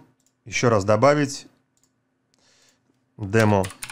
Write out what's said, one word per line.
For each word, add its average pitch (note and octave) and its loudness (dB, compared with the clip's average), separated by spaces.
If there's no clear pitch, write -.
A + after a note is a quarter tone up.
Ещё A#2 -2
раз G2 0
«Добавить». C#3 0
«Демо G#2 0